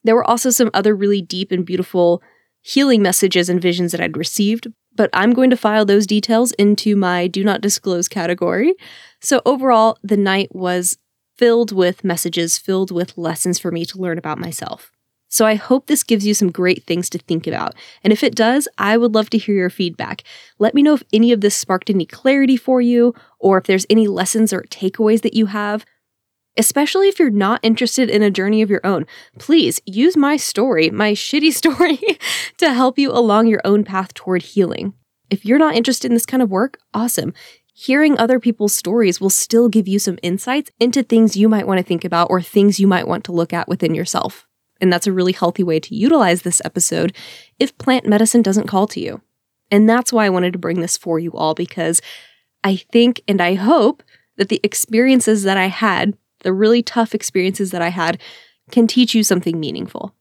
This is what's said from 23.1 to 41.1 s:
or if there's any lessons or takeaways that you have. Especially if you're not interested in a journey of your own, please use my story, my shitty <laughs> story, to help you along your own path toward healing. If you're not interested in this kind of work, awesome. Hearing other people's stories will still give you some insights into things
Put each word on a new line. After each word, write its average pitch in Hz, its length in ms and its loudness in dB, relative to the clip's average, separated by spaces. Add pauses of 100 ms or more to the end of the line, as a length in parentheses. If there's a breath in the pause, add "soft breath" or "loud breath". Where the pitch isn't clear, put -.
or 190 180 4
if 185 80 -2
there's 190 240 0
any 214 180 2
lessons 202 460 -2
or 185 100 -6
takeaways 214 580 0
that - 120 -2
you 220 140 2
have. 208 380 -6 (760)
Especially 302 480 0
if 392 120 -2
you're 302 100 2
not 202 320 0
interested 226 480 0
in 208 140 2
a 202 80 2
journey 208 320 0
of 202 60 -2
your 202 140 0
own, 180 220 -2 (320 loud breath)
please 208 480 0
use 262 320 0
my 285 200 2
story, 202 520 0
my 208 220 0
shitty 302 420 -2
<laughs> - 0 -
story, 294 460 0 (580 loud breath)
to 302 160 0
help 254 240 0
you 277 140 0
along 220 360 4
your 214 160 2
own 208 200 2
path 190 300 -6
toward 185 280 -4
healing. 196 520 -4 (360)
If 196 160 -4
you're 254 140 4
not 311 160 2
interested 240 340 -2
in 233 60 2
this 233 100 0
kind 262 160 -2
of 220 80 0
work, 196 300 -2 (140)
awesome. - 400 -4 (400 loud breath)
Hearing 285 440 2
other 240 220 2
people's 208 340 0
stories 190 480 0
will 190 80 0
still 226 400 2
give 196 180 2
you 196 120 0
some 180 240 -4
insights 247 560 -4
into 247 240 0
things 220 340 2